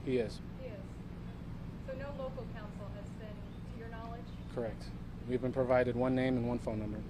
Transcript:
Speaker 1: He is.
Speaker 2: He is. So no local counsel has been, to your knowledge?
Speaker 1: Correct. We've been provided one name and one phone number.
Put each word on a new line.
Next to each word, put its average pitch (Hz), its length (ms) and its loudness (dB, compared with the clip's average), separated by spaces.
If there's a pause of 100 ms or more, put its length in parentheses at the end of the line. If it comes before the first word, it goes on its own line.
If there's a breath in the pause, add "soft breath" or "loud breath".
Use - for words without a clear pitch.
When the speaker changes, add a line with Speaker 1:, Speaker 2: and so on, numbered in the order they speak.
Speaker 1:
He 131 140 4
is. 110 220 2 (200)
Speaker 2:
He - 80 -6
is. - 60 -6 (1120)
So 269 80 -4
no 269 140 -4 (100)
local 254 260 -4 (120)
counsel 208 400 -6
has 196 100 -6 (140)
been, 220 100 -8
to - 500 -8
your 233 100 -6
knowledge? 226 360 -6 (300)
Speaker 1:
Correct. 113 280 -2 (460)
We've 123 120 4
been 127 120 2
provided 127 420 8
one 127 200 6
name 131 200 6
and 117 120 4
one 120 100 2
phone 113 220 0
number. 107 180 0 (120)